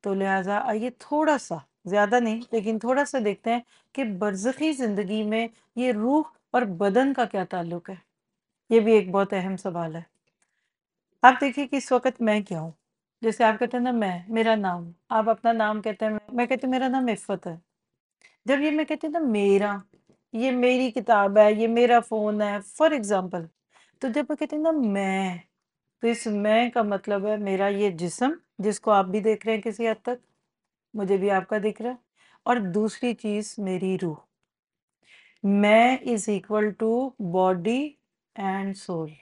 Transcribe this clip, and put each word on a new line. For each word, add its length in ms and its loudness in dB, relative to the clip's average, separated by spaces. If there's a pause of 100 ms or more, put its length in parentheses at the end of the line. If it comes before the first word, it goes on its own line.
तो 100 -2
लिहाजा 440 0
आइए 320 -4
थोड़ा 480 0
सा, 260 -10 (220)
ज़्यादा 340 2
नहीं, 220 -2 (100)
लेकिन 260 -2
थोड़ा 260 0
सा 140 -4
देखते 320 -2
हैं 120 -2 (320)
कि 100 -4
बरज़खी 680 -2
ज़िंदगी 500 -2
में 280 -2 (280)
ये 140 0
रूह 400 0 (220)
और 100 2
बदन 480 2
का 120 0
क्या 200 -4
ताल्लुक 460 -8
है। 120 -16 (680)
ये 100 8
भी 120 4
एक 200 4
बहुत 220 2
अहम 220 -4
सवाल 400 -8
है। 100 -14 (1160)
आप 160 10
देखिए 260 -2
कि 100 -4
इस 160 -2
वक़्त 300 0
मैं 220 2
क्या 160 -8
हूँ? 140 -10 (480)
जैसे 220 2
आप 140 4
कहते 180 -2
हैं 80 -2
ना 80 0
मैं, 360 -2
मेरा 280 2
नाम, 380 -6 (160)
आप 180 2
अपना 240 2
नाम 280 0
कहते 240 -4
हैं, 80 0
मैं, 80 -4 (120)
मैं 140 0
कहती 200 -2
हूँ 60 0
मेरा 160 0
नाम 220 0
इफ़्फ़त 360 -6
है। 140 -10 (840)
जब 140 2
ये 100 2
मैं 160 0
कहती 200 -6
हूँ 60 -4
ना 80 -2
मेरा, 640 2 (520)
ये 160 0
मेरी 400 2
किताब 480 2
है, 220 8
ये 60 2
मेरा 340 6
फ़ोन 420 -2
है, 180 -4
for 300 0
example, 560 -4 (560)
तो 60 -2
जब 220 -2
मैं 60 -2
कहती 200 -6
हूँ 80 -2
ना 80 2
मैं, 680 -2 (600)
तो 60 0
इस 200 -4
मैं 420 2
का 120 0
मतलब 440 -2
है 100 -2
मेरा 320 -2
ये 220 0
जिस्म, 500 -4 (200)
जिसको 300 -2
आप 160 4
भी 140 -2
देख 260 -2
रहे 80 0
हैं 80 -4
किसी 240 -4
हद 180 0
तक, 140 -6 (760)
मुझे 240 0
भी 100 0
आपका 300 0
दिख 240 -4
रहा 100 -6
है, 60 -14 (480)
और 120 2
दूसरी 560 -2
चीज़ 460 -6
मेरी 360 -2
रूह। 200 -4 (1300)
मैं 600 4
is 240 -2
equal 440 -2 (100)
to 80 0 (400)
body 500 2 (560)
and 400 -6
soul। 340 -8 (120)